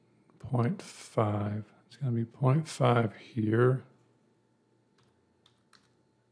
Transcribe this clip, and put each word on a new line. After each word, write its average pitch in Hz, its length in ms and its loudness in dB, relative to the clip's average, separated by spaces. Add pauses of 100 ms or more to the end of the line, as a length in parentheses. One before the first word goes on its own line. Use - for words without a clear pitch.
(400)
point 127 420 -2
five. 104 840 -4 (220)
It's - 120 -20
gonna 127 160 -2
be 117 120 -2
point 135 420 0
five 120 480 2
here. 117 680 0 (2500)